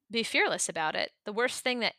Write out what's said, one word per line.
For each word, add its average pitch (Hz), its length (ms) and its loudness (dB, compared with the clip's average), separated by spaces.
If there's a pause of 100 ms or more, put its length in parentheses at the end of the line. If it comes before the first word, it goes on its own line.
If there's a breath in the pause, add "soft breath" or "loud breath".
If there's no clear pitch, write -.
(100)
be 226 120 2
fearless 294 460 2
about 160 260 -2
it. - 160 -2 (140)
The 214 80 -6
worst 240 320 -2
thing 247 160 0
that, 202 180 0